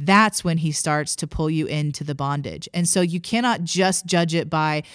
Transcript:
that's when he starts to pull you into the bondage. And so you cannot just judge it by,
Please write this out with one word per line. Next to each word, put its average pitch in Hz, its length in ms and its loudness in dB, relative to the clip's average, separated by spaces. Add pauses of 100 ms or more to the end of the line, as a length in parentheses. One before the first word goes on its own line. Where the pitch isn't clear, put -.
that's 202 420 4
when 165 140 2
he 160 120 0
starts 151 460 -2
to 160 100 -6
pull 156 240 -2
you 156 160 0
into 147 380 -4
the 147 100 -4
bondage. 139 580 -4
And 175 140 0
so 185 140 2
you 180 180 2
cannot 226 460 0
just 185 420 0
judge 170 300 2
it 156 120 0
by, 156 360 0 (100)